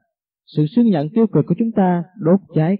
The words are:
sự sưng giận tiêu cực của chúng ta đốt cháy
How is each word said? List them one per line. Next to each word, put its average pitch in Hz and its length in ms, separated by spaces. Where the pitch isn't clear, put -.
sự 151 200
sưng 240 160
giận 151 220
tiêu 226 140
cực 147 200
của 175 100
chúng 226 140
ta 180 320
đốt 170 200
cháy 165 240